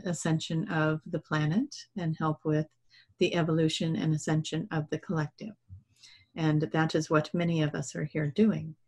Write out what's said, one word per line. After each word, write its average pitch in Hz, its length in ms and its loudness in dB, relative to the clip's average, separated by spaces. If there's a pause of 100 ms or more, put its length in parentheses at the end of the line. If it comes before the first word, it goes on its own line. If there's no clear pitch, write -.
ascension 165 640 -2
of 156 360 0
the 170 140 -4
planet 156 560 0 (220)
and 160 200 -2
help 156 260 -2
with 156 240 2 (520)
the - 160 2
evolution 160 600 2
and 156 200 0
ascension 156 560 -2
of 156 180 -2
the 156 80 -4
collective. 160 560 -6 (800)
And 156 260 2
that 160 340 0
is 156 140 0
what 151 240 2
many 170 280 2
of 147 140 0
us 156 200 -6
are 165 100 -4
here 151 300 -2
doing. 160 400 2 (120)